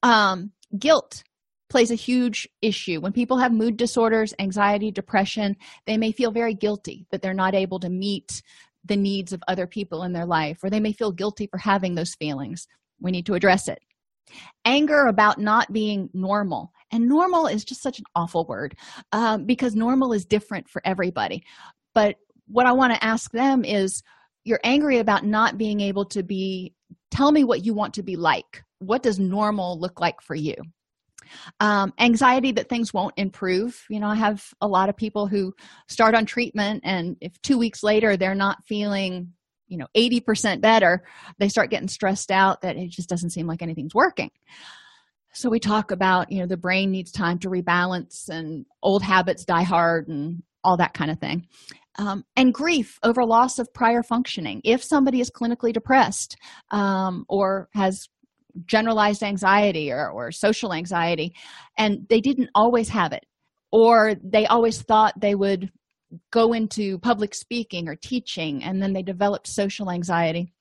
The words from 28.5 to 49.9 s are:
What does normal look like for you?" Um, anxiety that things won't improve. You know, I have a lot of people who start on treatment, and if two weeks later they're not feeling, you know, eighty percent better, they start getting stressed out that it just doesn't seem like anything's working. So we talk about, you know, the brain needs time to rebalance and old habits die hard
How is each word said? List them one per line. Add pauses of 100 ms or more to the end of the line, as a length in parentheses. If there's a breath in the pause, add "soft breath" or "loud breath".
What
does
normal
look
like
for
you?" (1040 loud breath)
Um,
anxiety
that
things
won't
improve.
You
know,
I
have (180)
a
lot
of
people
who (340 loud breath)
start
on
treatment,
and
if
two
weeks
later
they're
not
feeling, (340)
you
know,
eighty
percent
better, (340 loud breath)
they
start
getting
stressed
out
that
it
just
doesn't
seem
like
anything's
working. (1040 loud breath)
So
we
talk
about,
you
know,
the
brain
needs
time
to
rebalance
and (160)
old
habits
die
hard